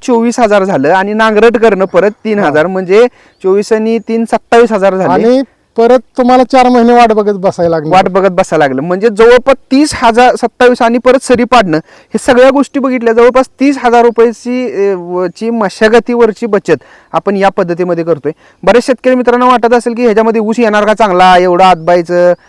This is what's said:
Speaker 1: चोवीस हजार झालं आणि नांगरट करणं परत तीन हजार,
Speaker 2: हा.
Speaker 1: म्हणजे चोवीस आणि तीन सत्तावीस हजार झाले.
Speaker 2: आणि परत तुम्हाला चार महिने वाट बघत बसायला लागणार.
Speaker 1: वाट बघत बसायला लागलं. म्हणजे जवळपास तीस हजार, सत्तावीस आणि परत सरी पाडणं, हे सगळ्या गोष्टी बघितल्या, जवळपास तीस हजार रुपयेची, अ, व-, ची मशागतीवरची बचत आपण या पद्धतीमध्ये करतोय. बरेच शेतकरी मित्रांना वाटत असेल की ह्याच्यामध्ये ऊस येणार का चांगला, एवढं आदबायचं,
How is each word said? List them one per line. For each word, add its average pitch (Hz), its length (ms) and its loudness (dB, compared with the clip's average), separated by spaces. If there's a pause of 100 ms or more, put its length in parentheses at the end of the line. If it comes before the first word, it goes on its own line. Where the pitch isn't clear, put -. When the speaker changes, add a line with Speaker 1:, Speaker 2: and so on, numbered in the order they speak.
Speaker 1:
चोवीस 233 360 -2
हजार 208 240 2
झालं 151 260 -2
आणि 190 240 0
नांगरट 220 440 2
करणं 202 280 0
परत 190 260 0 (140)
तीन 214 140 -2
हजार, 151 260 0
Speaker 2:
हा. 190 60 -6
Speaker 1:
म्हणजे 190 360 0 (360)
चोवीस 202 300 0
आणि 220 260 -2
तीन 226 260 -4
सत्तावीस 233 460 0
हजार 190 240 0
झाले. 190 320 0
Speaker 2:
आणि 262 140 2 (360)
परत 233 220 2 (180)
तुम्हाला 254 260 2
चार 254 260 2
महिने 240 240 2
वाट 240 180 4
बघत 208 260 -2
बसायला 180 320 -2
लागणार. 160 240 -4
Speaker 1:
वाट 190 140 2
बघत 190 220 0
बसायला 175 360 -2
लागलं. 131 160 -4
म्हणजे 180 260 -2 (100)
जवळपास 240 380 2 (160)
तीस 285 240 0
हजार, 233 400 2
सत्तावीस 247 460 0
आणि 233 160 0
परत 254 260 0
सरी 240 200 0
पाडणं, 202 340 0
हे - 480 -10
सगळ्या 254 240 4
गोष्टी 269 300 -2
बघितल्या, 240 340 -2
जवळपास 247 320 2 (140)
तीस 269 220 0
हजार 233 240 2
रुपयेची, 233 840 -2
अ, 185 40 -4
व-, 180 320 -6
ची 220 220 -10
मशागतीवरची 233 960 -2
बचत 196 300 -2 (380)
आपण 196 220 -4
या 196 140 0
पद्धतीमध्ये 175 540 -4
करतोय. 147 280 -4 (320)
बरेच 214 220 0
शेतकरी 254 300 -2
मित्रांना 247 300 0
वाटत 240 280 0
असेल 240 200 -2
की 240 100 -6
ह्याच्यामध्ये 220 380 0
ऊस 220 180 -4
येणार 208 260 0
का 214 80 2
चांगला, 185 440 2
एवढं 180 260 2
आदबायचं, 175 720 0 (160)